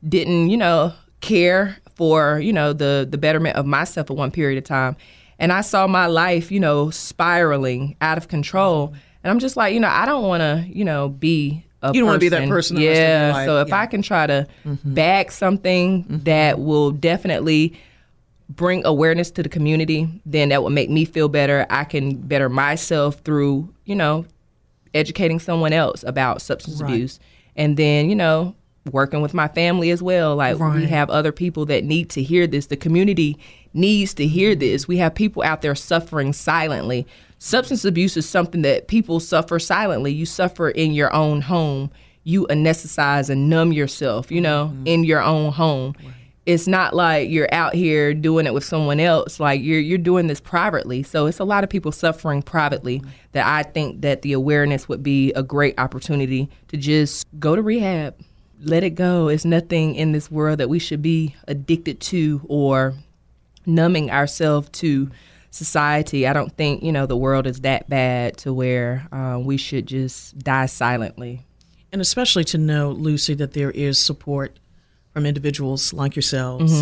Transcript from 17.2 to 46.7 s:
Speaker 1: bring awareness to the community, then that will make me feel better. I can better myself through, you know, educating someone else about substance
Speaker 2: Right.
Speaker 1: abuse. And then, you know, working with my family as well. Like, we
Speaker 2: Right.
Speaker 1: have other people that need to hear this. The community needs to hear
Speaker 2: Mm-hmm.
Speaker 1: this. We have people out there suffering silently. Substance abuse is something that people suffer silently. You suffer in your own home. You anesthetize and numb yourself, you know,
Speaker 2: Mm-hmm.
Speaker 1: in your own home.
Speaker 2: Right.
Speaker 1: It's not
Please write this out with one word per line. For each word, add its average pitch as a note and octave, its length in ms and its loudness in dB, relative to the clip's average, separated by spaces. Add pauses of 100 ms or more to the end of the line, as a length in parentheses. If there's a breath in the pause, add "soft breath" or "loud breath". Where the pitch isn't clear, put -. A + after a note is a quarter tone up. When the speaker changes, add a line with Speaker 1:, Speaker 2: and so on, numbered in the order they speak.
Speaker 1:
bring F3+ 360 0
awareness D#3+ 460 2
to F3 120 -4
the D3+ 60 -6
community, D#3 580 0 (180)
then D3 240 2
that C#3 120 2
will - 80 0
make C#3+ 220 0
me D#3 120 4
feel D#3 260 0
better. C#3+ 400 2
I C#3 140 0
can C#3 320 -4
better C#3 340 -2
myself C#3+ 760 0
through, C#3+ 440 0 (160)
you G3+ 100 -4
know, D#3+ 300 0 (680)
educating D#3+ 460 0
someone E3 340 0
else D#3+ 340 0
about B2+ 340 -2
substance D3+ 400 -8
Speaker 2:
Right. C#3+ 120 -4
Speaker 1:
abuse. B2 260 -4 (360 soft breath)
And D3+ 220 2
then, D3 320 4
you G#3 60 2
know, E3+ 400 0 (360)
working C3+ 300 0
with D3 120 -4
my D#3 160 0
family E3+ 420 2
as F3 100 0
well. F3 360 2
Like, C3 200 0
we D#3+ 80 0
Speaker 2:
Right. D#3+ 240 2
Speaker 1:
have D3 200 0
other D3+ 240 0
people E3 320 -4
that D3 180 0
need E3 280 -2
to C3+ 120 -4
hear E3+ 240 2
this. C#3+ 200 -2
The C#3+ 100 -6
community E3 600 2 (360 loud breath)
needs G3 420 2
to D3 100 -2
hear F#3 260 4
Speaker 2:
Mm-hmm. F3 100 0
Speaker 1:
this. C3+ 260 0
We F3 100 0
have E3 160 2
people G#3 300 -2
out D#3 180 0
there D3 140 -2
suffering D#3 560 -2
silently. C#3+ 720 -2 (320 soft breath)
Substance B3+ 460 -2
abuse F3+ 320 0
is D#3 120 -4
something E3+ 340 0
that C#3 260 2
people F#3 320 0
suffer E3 400 -2
silently. E3 540 -2
You D#3 120 -4
suffer F3 440 -2
in D#3 240 0
your D3 200 0
own D3+ 280 2
home. C#3+ 500 -2 (320 soft breath)
You F3+ 260 0
anesthetize D3+ 800 0
and C#3 200 2
numb E3 240 4
yourself, C3+ 580 -2
you E3+ 80 0
know, D3+ 340 0
Speaker 2:
Mm-hmm. C3 140 -8
Speaker 1:
in E3+ 160 4
your D#3 180 2
own D3+ 300 2
home. C#3 500 0
Speaker 2:
Right. C3 120 -18 (320 loud breath)
Speaker 1:
It's E3+ 200 2
not F#3+ 300 0